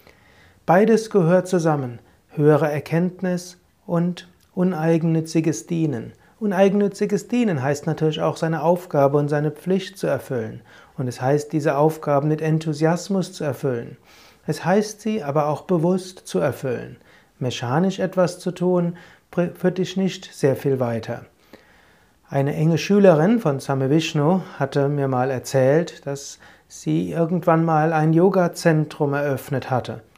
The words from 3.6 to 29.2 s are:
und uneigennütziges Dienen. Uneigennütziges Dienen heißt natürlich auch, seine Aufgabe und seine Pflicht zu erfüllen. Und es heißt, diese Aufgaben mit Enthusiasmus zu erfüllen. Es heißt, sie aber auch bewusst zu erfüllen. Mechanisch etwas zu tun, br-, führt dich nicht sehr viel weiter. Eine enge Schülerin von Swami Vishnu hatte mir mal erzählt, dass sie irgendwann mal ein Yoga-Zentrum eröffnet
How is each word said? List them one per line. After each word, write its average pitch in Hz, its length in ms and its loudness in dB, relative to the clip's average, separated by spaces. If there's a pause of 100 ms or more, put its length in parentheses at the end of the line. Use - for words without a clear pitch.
und 175 440 -2 (260)
uneigennütziges 165 1120 0
Dienen. 139 460 -2 (260)
Uneigennütziges 202 880 0
Dienen 220 360 0
heißt 143 260 -2
natürlich 156 320 -2
auch, 165 160 0
seine 165 260 -2
Aufgabe 151 560 2
und 147 100 0
seine 147 220 0
Pflicht 190 480 -4
zu - 80 -4
erfüllen. 123 540 -6 (360)
Und 127 120 -4
es 117 120 -10
heißt, 147 320 0
diese 147 240 0
Aufgaben 151 520 2
mit 156 120 0
Enthusiasmus 160 920 -2
zu - 100 -12
erfüllen. 131 540 -6 (500)
Es - 180 -6
heißt, 208 360 0
sie 214 240 -4
aber 147 240 0
auch 147 140 -4
bewusst 180 640 -2
zu 185 100 -4
erfüllen. 127 600 -4 (420)
Mechanisch 135 580 -2
etwas 185 400 -2
zu 180 140 -6
tun, 175 440 0 (360)
br-, 175 220 -2
führt 180 240 -2
dich 185 180 -4
nicht - 360 -4
sehr 135 220 2
viel 135 240 0
weiter. 117 460 -4 (1080)
Eine 139 240 0
enge 160 240 2
Schülerin 196 600 4
von 143 180 0
Swami 135 320 -2
Vishnu 160 520 2 (180)
hatte 139 280 0
mir 143 200 -2
mal 131 240 0
erzählt, 135 760 0
dass 139 320 -10 (300)
sie 170 420 -4
irgendwann 165 540 0
mal 160 280 2
ein 156 200 2
Yoga-Zentrum 165 1000 2
eröffnet 139 560 -4